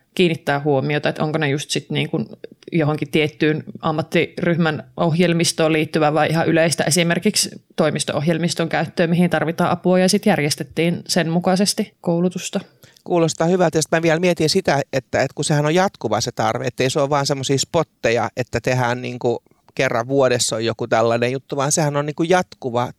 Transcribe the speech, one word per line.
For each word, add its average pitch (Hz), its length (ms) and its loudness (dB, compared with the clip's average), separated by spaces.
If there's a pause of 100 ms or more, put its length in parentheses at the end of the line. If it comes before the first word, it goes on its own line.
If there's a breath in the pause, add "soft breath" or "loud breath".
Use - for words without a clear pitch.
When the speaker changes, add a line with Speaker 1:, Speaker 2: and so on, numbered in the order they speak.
(160)
Speaker 1:
kiinnittää 156 440 0
huomiota, 147 500 0
että - 140 -4
onko 156 140 -2
ne 151 120 0
just 147 200 -4
sit - 200 -4
niin 147 200 -2
kuin 156 160 -2 (460)
johonkin 151 400 -2
tiettyyn 156 520 0 (160)
ammattiryhmän 160 1040 -2 (140)
ohjelmistoon 165 760 2
liittyvää 156 400 0
vai 151 160 2
ihan 160 180 0
yleistä 160 360 2
esimerkiksi 170 640 0 (260)
toimisto-ohjelmiston 160 920 -2
käyttöön, 160 400 0
mihin 175 200 4
tarvitaan 165 420 0
apua, 180 280 2
ja 185 100 4
sit 202 160 0
järjestettiin 160 800 0
sen 165 220 0
mukaisesti 185 720 0
koulutusta. 180 580 -2 (440 soft breath)
Speaker 2:
Kuulostaa 165 440 0
hyvältä, 180 300 2
ja 156 40 2
sit - 100 -6
mä 165 100 2
vielä 160 180 2
mietin 170 300 0
sitä, 156 320 0 (120)
että, 131 280 -2
että 135 140 -2
kun 147 100 -4
sehän 147 200 2
on 156 100 0
jatkuva 123 460 -2
se 123 100 -4
tarve, 120 340 -2
ettei 127 240 -2
se 151 100 -2
ole 139 100 0
vaan 143 160 0
semmosia 139 320 -2
spotteja, 120 800 0
että 120 240 -4
tehdään 123 400 -2
niinku 123 420 -4 (320)
kerran 127 320 0
vuodessa 127 480 2
on 113 100 -4
joku 113 220 -2
tällainen 117 440 2
juttu, 135 240 -8
vaan 139 160 0
sehän 147 240 0
on 143 100 0
niinku 147 180 -4
jatkuva 131 760 -2